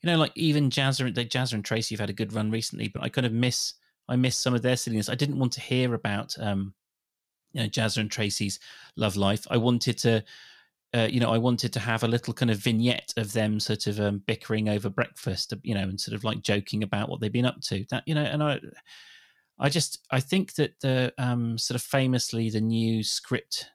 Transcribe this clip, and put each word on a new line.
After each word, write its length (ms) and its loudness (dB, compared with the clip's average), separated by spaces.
You 80 0
know, 60 4
like, 200 4
even 340 4
Jazza 360 2
and, 100 -2
like, 120 -2
Jazza 240 0
and 120 -2
Tracy 300 -2
have 60 -6
had 100 -2
a 40 -4
good 180 -2
run 180 0
recently, 380 -4
but 140 -8
I 80 -2
kind 160 0
of 60 0
miss, 420 0
I 80 0
miss 200 2
some 180 2
of 80 0
their 140 2
silliness. 340 -2
I 60 -2
didn't 220 0
want 160 2
to 60 -12
hear 340 0
about, 440 -4
um, 360 -2
you 100 -2
know, 60 0
Jazza 300 0
and 120 0
Tracy's 480 -2
love 200 2
life. 340 2
I 80 4
wanted 400 2
to, 260 4
uh, 160 4
you 80 2
know, 120 4
I 80 4
wanted 340 2
to 80 -2
have 240 0
a 40 4
little 240 0
kind 180 0
of 80 2
vignette 580 2
of 160 -2
them 260 2
sort 300 -2
of, 100 -2
um, 280 0
bickering 420 -2
over 200 0
breakfast, 640 -6
you 120 -2
know, 80 0
and 180 -4
sort 140 -6
of, 80 -6
like, 200 -2
joking 420 0
about 240 -2
what 120 -6
they've 120 -2
been 120 2
up 180 -2
to. 280 -4
That, 160 -4
you 80 -2
know, 80 2
and 220 0
I, 160 -2
I 120 2
just, 420 -2
I 80 4
think 340 0
that 260 0
the, 380 2
um, 400 0
sort 160 -2
of 80 -2
famously 640 0
the 120 0
new 420 2
script 720 -4